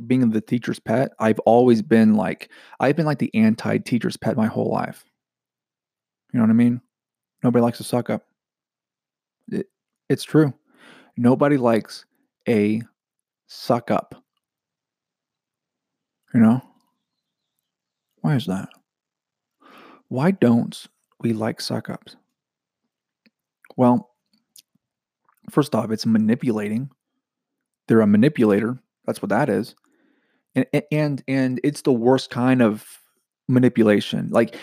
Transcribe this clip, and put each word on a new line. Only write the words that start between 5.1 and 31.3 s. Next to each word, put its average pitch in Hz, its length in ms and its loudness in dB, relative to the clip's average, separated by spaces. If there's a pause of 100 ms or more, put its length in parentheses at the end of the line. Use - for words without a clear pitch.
You 127 80 -4
know 113 40 2
what 110 60 4
I 113 40 4
mean? 120 260 2 (640)
Nobody 123 200 2
likes 117 160 -2
to - 60 -14
suck 120 260 -4
up. 110 160 -8 (1200)
It, - 180 -8 (400)
it's 135 160 -4
true. 151 280 2 (640)
Nobody 135 400 2
likes 117 480 -2 (440)
a 107 340 0 (640)
suck - 440 -4
up. - 320 -6 (2000)
You 113 60 4
know? 113 200 4 (1600)
Why 156 120 -2
is 123 120 -4
that? 92 220 -8 (1400)
Why 139 240 -2
don't - 540 0 (340)
we 117 120 -2
like 110 280 -6
suck - 300 -8
ups? - 260 -18 (1600)
Well, 123 340 2 (1400)
first - 240 -2
off, 104 160 -2
it's 110 160 -6
manipulating. 110 840 -2 (1000)
They're 113 120 4
a 107 60 4
manipulator. 110 720 2 (280)
That's 117 140 -8
what 113 80 -8
that 110 200 0
is. 104 260 -4 (800)
And, 131 120 -2 (240)
and, 147 380 -2
and 131 340 -4